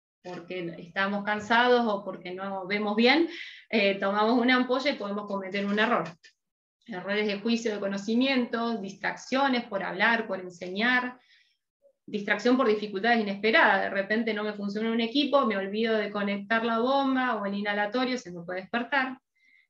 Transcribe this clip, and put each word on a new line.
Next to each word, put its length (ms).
porque 560
estamos 440
cansados 600
o 180
porque 300
no 320
vemos 300
bien, 320
eh, 260
tomamos 440
una 160
ampolla 340
y 60
podemos 320
cometer 380
un 120
error? 300
Errores 400
de 120
juicio 340
de 60
conocimiento, 1000
distracciones 880
por 180
hablar, 440
por 120
enseñar, 800
distracción 480
por 120
dificultades 520
inesperadas. 600
De 80
repente 440
no 120
me 80
funciona 400
un 80
equipo, 440
me 120
olvido 400
de 120
conectar 540
la 160
bomba 560
o 100
el 100
inhalatorio, 640
se 140
me 120
puede 180
despertar. 580